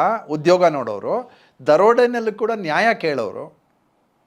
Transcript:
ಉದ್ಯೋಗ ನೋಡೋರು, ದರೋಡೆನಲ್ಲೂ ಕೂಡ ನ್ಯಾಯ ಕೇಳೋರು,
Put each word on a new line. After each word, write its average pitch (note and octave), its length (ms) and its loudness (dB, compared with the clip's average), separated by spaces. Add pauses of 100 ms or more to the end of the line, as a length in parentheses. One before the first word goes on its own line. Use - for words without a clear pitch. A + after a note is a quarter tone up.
(280)
ಉದ್ಯೋಗ E3 360 2
ನೋಡೋರು, C3+ 680 -4 (340)
ದರೋಡೆನಲ್ಲೂ A3+ 640 4
ಕೂಡ G#3+ 220 -4
ನ್ಯಾಯ G3+ 400 0
ಕೇಳೋರು, B2 640 -6 (680)